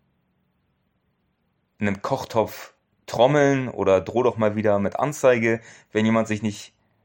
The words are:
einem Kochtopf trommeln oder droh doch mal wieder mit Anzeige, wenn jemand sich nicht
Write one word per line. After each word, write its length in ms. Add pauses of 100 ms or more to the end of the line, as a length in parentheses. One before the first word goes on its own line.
(1800)
einem 220
Kochtopf 720 (320)
trommeln 640
oder 320
droh 240
doch 140
mal 180
wieder 240
mit 180
Anzeige, 600 (320)
wenn 140
jemand 240
sich 120
nicht 320 (320)